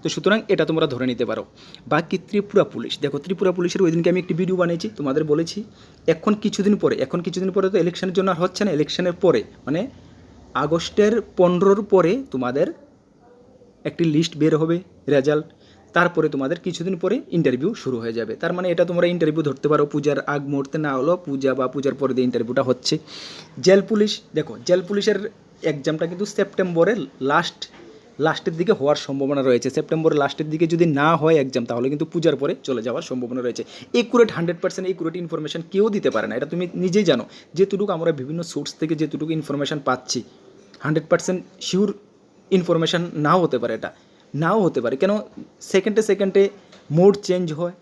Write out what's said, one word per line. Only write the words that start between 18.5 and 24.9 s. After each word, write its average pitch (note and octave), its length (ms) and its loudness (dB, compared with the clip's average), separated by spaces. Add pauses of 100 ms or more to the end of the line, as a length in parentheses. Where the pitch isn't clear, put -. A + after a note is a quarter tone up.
মানে F3+ 180 -2
এটা F3 140 2
তোমরা F3 220 2
ইন্টারভিউ E3 360 0
ধরতে C#3+ 260 -2
পারো, D3 180 4
পূজার D3 340 -2
আগ C#3+ 280 -4
মুহূর্তে C#3 300 -4
না D3 180 -2
হলেও D#3 200 2
পূজা C3+ 380 -2
বা C3 140 0
পূজার C#3 260 -2
পরে C3 200 -2
দিয়ে B2+ 100 2
ইন্টারভিউটা A#2+ 380 0
হচ্ছে। B2+ 360 0 (640)
জেল F#3+ 280 6
পুলিশ, G#3 320 0 (140)
দেখো D3 320 -6
জেল F#3 160 4
পুলিশের G3+ 680 -2 (120)